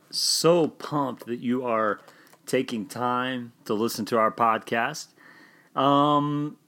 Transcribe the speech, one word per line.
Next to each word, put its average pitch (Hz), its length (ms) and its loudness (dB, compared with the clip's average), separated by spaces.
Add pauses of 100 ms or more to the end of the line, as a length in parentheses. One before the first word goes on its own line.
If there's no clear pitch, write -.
so 160 600 2
pumped 139 580 -6
that 120 140 -6
you 123 220 -2
are 110 380 0 (460)
taking 127 400 -2
time 123 640 -4 (140)
to 113 80 -2
listen 107 320 -2
to 120 100 0
our 110 160 4
podcast. 117 760 0 (680)
Um, 147 800 2 (120)